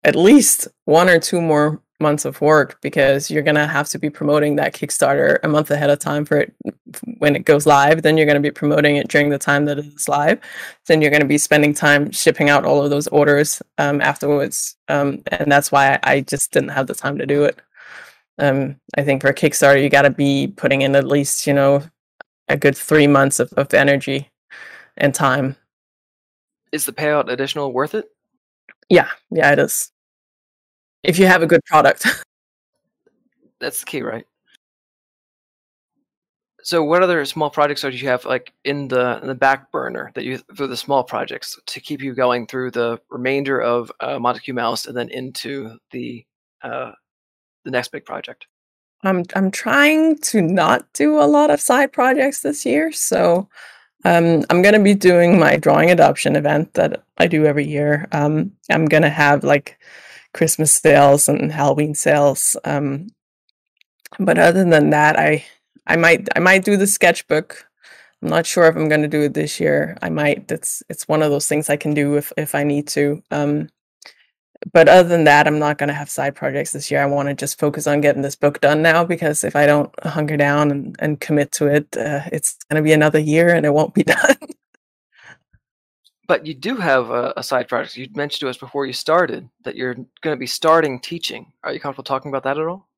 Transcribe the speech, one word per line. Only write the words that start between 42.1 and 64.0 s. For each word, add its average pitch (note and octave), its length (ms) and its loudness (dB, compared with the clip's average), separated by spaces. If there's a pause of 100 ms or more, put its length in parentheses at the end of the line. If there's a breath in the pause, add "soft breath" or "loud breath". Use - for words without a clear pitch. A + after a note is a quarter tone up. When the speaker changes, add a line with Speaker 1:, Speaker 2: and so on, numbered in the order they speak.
Speaker 2:
going B2 320 -2
through B2+ 260 -8
the A#2 280 -4 (100)
remainder C3+ 520 -4
of, A#2 300 -2 (100)
uh, C#3 180 -6
Montague B2 340 -4
Mouse A#2+ 320 -6
and B2 120 -10
then A#2+ 120 -6
into B2+ 680 -12 (140)
the, A#2+ 340 -14 (380)
uh, B2+ 280 -10 (720)
the C3 80 -12
next B2 200 -4
big - 140 -16
project? - 420 -16 (560)
Speaker 1:
I'm, F#3+ 200 -2 (120)
I'm F#3+ 160 0
trying D4+ 680 2
to - 220 -2
not E3+ 520 0
do D4+ 280 2
a - 60 4
lot D4 240 4
of D4 100 0
side C#4 320 0
projects C4 480 0
this - 240 -6
year, D4+ 260 -2
so, F3+ 560 0 (560 loud breath)
um, E3+ 460 2
I'm F3 120 2
gonna G#3 180 6
be G3+ 160 4
doing F3+ 440 6
my D3 180 4
drawing D#3 340 2
adoption D3+ 440 2
event D3+ 380 -2
that - 300 -2 (140)
I E3 100 2
do D#3 180 2
every D3 200 0
year. D3 460 -2
Um, D#3 400 -2 (180)
I'm D#3+ 180 2
gonna D3+ 220 4
have, D3 340 2
like, C#3 360 -2 (540 loud breath)
Christmas D#3 400 0
sales C#3+ 560 4
and D3+ 220 -2
Halloween D3 440 -2
sales, C#3+ 680 0
um, D3 420 -6 (1120)